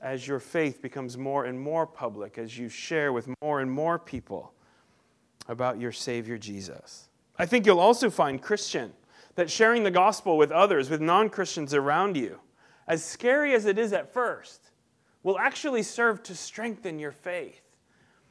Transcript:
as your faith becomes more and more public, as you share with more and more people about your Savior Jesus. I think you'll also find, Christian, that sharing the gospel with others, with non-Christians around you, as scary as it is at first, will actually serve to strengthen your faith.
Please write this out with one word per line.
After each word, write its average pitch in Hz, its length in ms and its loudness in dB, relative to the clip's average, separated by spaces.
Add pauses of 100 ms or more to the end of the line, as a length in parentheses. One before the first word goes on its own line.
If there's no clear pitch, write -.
as 131 260 -8
your 139 140 -4
faith 156 420 -2
becomes 127 340 -10
more 135 280 -4
and 127 160 -8
more 156 260 -2
public, 110 520 -10
as 117 200 -12
you 120 100 -8
share 147 440 -2
with 120 160 -4 (120)
more 147 200 -2
and 131 100 -2
more 160 300 -2
people 98 520 -12 (960)
about 120 320 -4
your 120 120 -6
Savior 117 460 -8
Jesus. 101 680 -14 (300)
I 175 80 0
think 214 200 4
you'll 185 120 8
also 233 320 6
find, 143 320 0
Christian, 147 500 -4 (420)
that 170 160 0
sharing 226 320 4
the 202 80 2
gospel 180 480 4
with 147 120 8
others, 165 380 4
with 151 120 -2
non-Christians 175 720 0
around 156 420 2
you, 113 240 -6 (460)
as 160 180 -2
scary 277 480 2
as 214 140 4
it 196 120 2
is 220 140 0
at 165 180 -4
first, 214 600 -6 (520)
will 185 160 0
actually 262 440 0
serve 226 400 0
to 185 120 -14
strengthen 196 640 -8
your 147 140 -8
faith. 170 480 -10 (720)